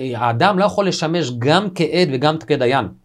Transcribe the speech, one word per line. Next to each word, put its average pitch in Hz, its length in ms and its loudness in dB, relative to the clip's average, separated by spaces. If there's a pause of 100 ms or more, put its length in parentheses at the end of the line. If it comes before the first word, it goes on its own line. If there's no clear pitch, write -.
(160)
האדם 123 440 0
לא 196 60 2
יכול 196 220 0
לשמש 165 520 -2
גם 165 360 2
כעד 170 380 0
וגם 151 240 0
כדיין. 131 500 0 (180)